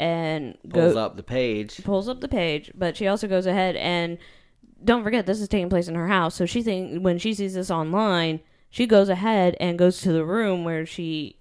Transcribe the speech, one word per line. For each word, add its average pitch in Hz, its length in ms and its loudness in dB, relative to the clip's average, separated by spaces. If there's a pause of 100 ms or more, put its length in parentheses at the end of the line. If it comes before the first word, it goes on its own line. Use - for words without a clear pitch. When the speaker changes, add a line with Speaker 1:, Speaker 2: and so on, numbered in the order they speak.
Speaker 1:
and 160 580 -4 (100)
Speaker 2:
Pulls 170 260 4
Speaker 1:
go 113 60 0
Speaker 2:
up 98 160 -4
the 101 60 -12
page. 117 640 -4
Speaker 1:
Pulls 196 240 -2
up 254 120 -8
the 262 80 -8
page, 165 460 -2
but 175 220 -4
she 214 100 -2
also 202 220 0
goes 185 180 0
ahead 185 300 2
and, 170 420 -2 (680)
don't 240 200 2
forget, 214 220 0
this 208 140 -2
is 202 60 -4
taking 185 240 0
place 175 160 2
in 165 80 -6
her 170 140 -2
house. 180 260 0
So 185 100 -2
she 240 160 -2
think, 185 440 -4
when 175 140 2
she 220 160 -2
sees 196 200 -4
this 185 160 -4
online, 165 680 0 (280)
she - 200 -2
goes 202 200 8
ahead 190 520 2
and 175 180 -2
goes 180 220 4
to 185 120 0
the 160 120 2
room 185 400 0
where 165 200 -4
she 160 560 -8